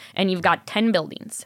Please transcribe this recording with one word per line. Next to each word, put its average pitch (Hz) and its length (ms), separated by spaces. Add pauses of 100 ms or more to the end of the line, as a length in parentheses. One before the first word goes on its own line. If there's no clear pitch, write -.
(160)
and 190 160
you've 175 100
got 170 260
ten 226 260
buildings. - 520